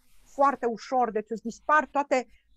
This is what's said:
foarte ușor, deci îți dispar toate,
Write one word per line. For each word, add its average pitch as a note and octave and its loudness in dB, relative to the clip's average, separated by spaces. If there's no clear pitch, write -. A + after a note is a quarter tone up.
foarte C#4 0
ușor, A#3+ -2
deci G#3+ -6
îți A3 -8
dispar D4 0
toate, C#4 -2